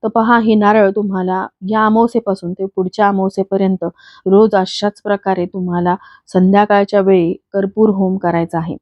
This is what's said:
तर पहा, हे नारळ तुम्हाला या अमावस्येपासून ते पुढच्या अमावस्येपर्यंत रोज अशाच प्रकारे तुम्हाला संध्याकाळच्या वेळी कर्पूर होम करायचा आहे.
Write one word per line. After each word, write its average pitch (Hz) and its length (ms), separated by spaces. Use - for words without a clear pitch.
तर - 60
पहा, 226 300
हे 220 160
नारळ 208 360
तुम्हाला 190 560
या 220 160
अमावस्येपासून 220 640
ते 190 140
पुढच्या 190 320
अमावस्येपर्यंत 190 760
रोज 202 280
अशाच 202 480
प्रकारे 196 440
तुम्हाला 180 500
संध्याकाळच्या 202 720
वेळी 185 320
कर्पूर 196 380
होम 190 260
करायचा 170 420
आहे. 165 240